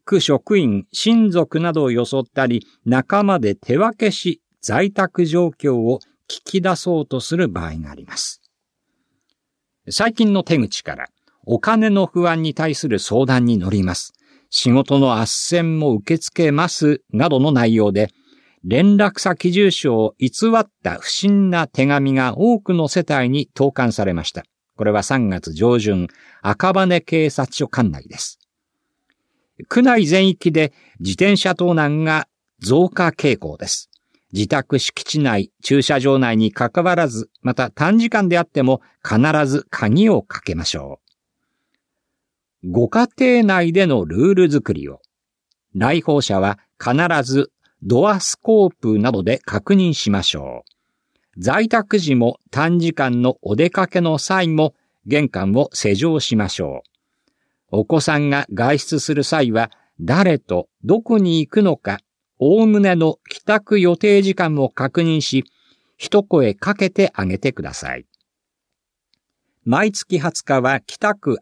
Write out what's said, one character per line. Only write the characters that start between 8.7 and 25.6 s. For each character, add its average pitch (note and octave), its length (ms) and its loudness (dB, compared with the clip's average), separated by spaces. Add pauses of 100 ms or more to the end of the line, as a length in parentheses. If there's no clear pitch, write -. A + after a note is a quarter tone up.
最 A3 240 -2
近 G#3+ 200 2
の F#3+ 100 0
手 E3 140 0
口 - 260 -4
か C#2+ 120 -10
ら、 C2+ 120 -14 (400)
お A#2 120 0
金 A3 300 2
の G3 160 2
不 F3 240 -2
安 E3 140 -2
に D#3 100 -4
対 D#3 220 -4
す D#3+ 120 -6
る G#2 120 0
相 B2+ 260 0
談 B2 200 2
に A#2 120 2
乗 F#2 140 -2
り G2+ 100 0
ま F#2 140 -2
す。 - 180 -12 (360)
仕 - 220 0
事 C#3 280 2
の B2 180 2
斡 A2+ 80 0
旋 E3 520 -2
も D3 160 0
受 C3+ 240 -2
け - 0 -
付 - 280 -4
け D3 60 2
ま E3 180 0
す、 D3 320 0 (100)
な C#3 180 0
ど C3+ 100 2
の D3+ 120 2
内 A#2+ 220 4
容 G#2+ 180 2
で、 G#2 180 0 (540)
連 E3+ 340 4
絡 - 220 0
先 - 320 -2
住 F#3+ 200 4
所 A#2+ 260 0
を A2 220 0
偽 C3 100 0 (260)
っ G#3+ 140 0 (140)
た F3 160 -6
不 - 100 -10
審 G3 400 0
な E3+ 180 -2
手 C3+ 200 -2
紙 C#3 260 0
が C3 240 -2
多 A3 220 2
く F#3 140 -4
の D#3+ 140 0
世 E3+ 220 -2
帯 C3 200 0
に C#3 240 -2
投 C3+ 160 0
函 B2 220 -2
さ G#2 140 -4
れ F#2 80 -2
ま E2 100 -4
し - 80 -8
た。 F2 120 -14 (320)
こ A2 80 -8
れ G#2 80 2
は G#2 120 0
三 B2 260 -2
月 E2 240 -6
上 A#2 260 2